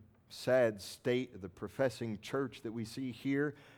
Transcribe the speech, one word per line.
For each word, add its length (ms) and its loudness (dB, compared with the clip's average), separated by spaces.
sad 540 4
state 520 -2
of 60 -14
the 80 -10
professing 720 -2
church 420 -4
that 120 -8
we 100 -4
see 300 -6
here 420 0